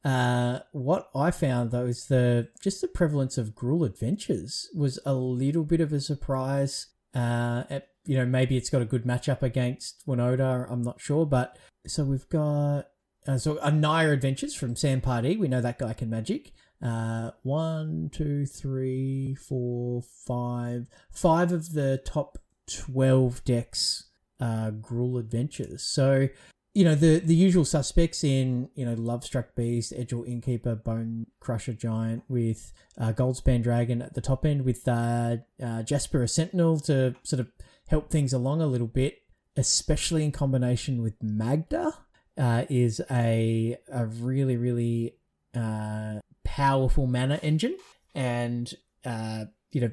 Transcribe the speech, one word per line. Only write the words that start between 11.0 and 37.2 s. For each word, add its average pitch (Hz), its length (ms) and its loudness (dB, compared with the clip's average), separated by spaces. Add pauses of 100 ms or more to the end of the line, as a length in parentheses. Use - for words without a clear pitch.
sure. 151 240 0
But, 131 320 0 (300)
so - 180 -2
we've 135 240 -2
got, 147 580 0 (420)
uh, 135 100 2
so 151 200 -2
a 143 120 0
Naya 156 400 4
Adventures 135 440 0
from 120 200 -4
Sam 135 260 2
Pardee. 131 360 0
We 208 100 0
know 127 140 2
that 120 180 -2
guy 113 140 -4
can 117 180 -6
Magic. 113 420 -4 (300)
Uh, 113 480 -4 (120)
one, 156 720 -4
two, 143 340 -2
three, 135 880 -4
four, 123 680 -4
five, 120 840 -6 (260)
five 170 400 4
of 165 220 -4
the 135 300 0
top - 340 -4 (300)
twelve 131 760 2
decks, - 680 -2 (300)
uh, 113 320 -2
Gruul 120 480 -2
Adventures. - 640 -6
So, 135 440 4 (460)
you 196 100 8
know, 160 100 8
the, 156 240 8
the 170 160 4
usual 180 300 6
suspects - 600 2
in, 131 500 2
you 131 120 -4
know, 117 100 -2
Lovestruck 117 580 -4
Beast, 120 380 -2
Edgewall 120 340 -6
Innkeeper, 120 480 -2
Bone 113 520 -6 (120)
Crusher 117 360 -4
Giant, 113 540 -2
with, 117 440 -2 (260)
uh, 113 140 0
Goldspan 127 500 2
Dragon 120 380 0
at - 140 -12
the - 80 -6
top 135 240 0
end, 143 180 2
with, 127 240 0
uh, 117 480 0 (260)
uh, 117 200 -6
Jasper 135 400 0
a 117 60 0
Sentinel 165 520 2
to 131 340 2 (100)